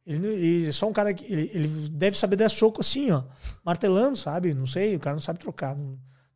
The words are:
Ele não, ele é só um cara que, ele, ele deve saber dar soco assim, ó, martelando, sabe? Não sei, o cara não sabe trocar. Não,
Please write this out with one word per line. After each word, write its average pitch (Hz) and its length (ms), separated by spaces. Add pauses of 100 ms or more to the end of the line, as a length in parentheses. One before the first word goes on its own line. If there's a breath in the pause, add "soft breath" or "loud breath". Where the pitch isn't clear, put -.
Ele 156 140
não, 202 100
ele 170 380
é 151 40
só 196 160
um 214 60
cara 208 200
que, - 120
ele, 160 280
ele 151 140 (220)
deve 185 280
saber 202 180
dar 214 140
soco 220 320
assim, 269 300
ó, 131 120 (400 loud breath)
martelando, 196 540
sabe? 165 360
Não 135 140
sei, 190 280
o 151 40
cara 143 160
não 156 60
sabe 170 180
trocar. - 360
Não, 135 220 (380 soft breath)